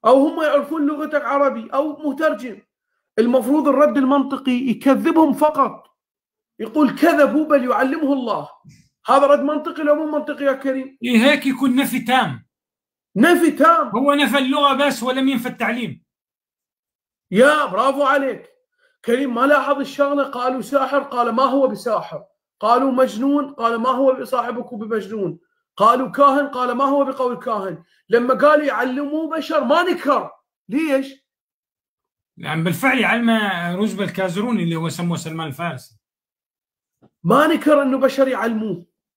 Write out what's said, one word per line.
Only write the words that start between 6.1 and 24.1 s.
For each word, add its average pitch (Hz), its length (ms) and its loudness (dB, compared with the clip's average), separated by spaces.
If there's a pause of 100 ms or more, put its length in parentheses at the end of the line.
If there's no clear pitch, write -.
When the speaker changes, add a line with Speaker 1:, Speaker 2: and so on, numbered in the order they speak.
Speaker 1:
يقول: 226 360 0
"كذبوا 302 500 2
بل 277 240 2
يعلمه 262 440 0
الله". 214 360 -4 (560)
هذا 277 220 4
رد 285 120 6
منطقي 302 440 -4
لو 294 120 2
مو 302 220 -4
منطقي 285 280 -6
يا 269 80 2
كريم؟ 269 500 -6
Speaker 2:
إيه، 240 140 2
هيك 277 280 4
يكون 269 300 0
نفي 254 240 0
تام. 202 480 -2 (680)
Speaker 1:
نفي 320 360 4
تام. 311 360 2
Speaker 2:
هو 285 260 0
نفى 277 240 2
اللغة 277 500 0
بس - 160 -4
ولم 262 240 0
ينفى 247 220 -2
التعليم. 226 540 -8 (1300)
Speaker 1:
يا 285 340 4
برافو 262 380 0
عليك. 269 460 -2 (560)
كريم 247 300 -2
ما 247 120 2
لاحظ 277 320 2
الشغلة؟ 285 440 -2
قالوا 262 380 -4
ساحر، 269 380 -2
قال: 240 320 -2
"ما 240 120 0
هو 262 240 2
بساحر". 190 560 -6 (360)
قالوا 247 320 2
مجنون، 262 600 0
قال: 233 220 -2
"ما 233 140 -2
هو 262 240 2